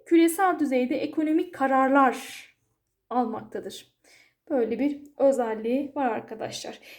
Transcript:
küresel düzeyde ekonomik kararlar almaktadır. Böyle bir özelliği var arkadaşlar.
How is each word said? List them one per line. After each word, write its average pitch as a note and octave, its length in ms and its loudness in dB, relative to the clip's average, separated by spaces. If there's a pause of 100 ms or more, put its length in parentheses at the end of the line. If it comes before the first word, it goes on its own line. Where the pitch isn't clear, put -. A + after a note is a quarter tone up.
küresel E4+ 520 4
düzeyde B3+ 380 0
ekonomik D#4 580 -2
kararlar C4 960 2 (600)
almaktadır. G#3+ 800 -6 (600)
Böyle A3+ 280 0
bir C#4+ 220 -2 (180)
özelliği B3 760 0
var C#4 120 -2
arkadaşlar. - 720 -8 (200)